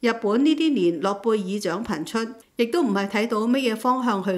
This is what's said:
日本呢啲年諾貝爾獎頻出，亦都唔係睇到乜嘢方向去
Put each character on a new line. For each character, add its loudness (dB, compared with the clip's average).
日 2
本 2
呢 4
啲 2
年 2
諾 -2
貝 0
爾 -2
獎 -6
頻 -4
出， -4
亦 2
都 0
唔 2
係 0
睇 0
到 -2
乜 2
嘢 -4
方 0
向 0
去 0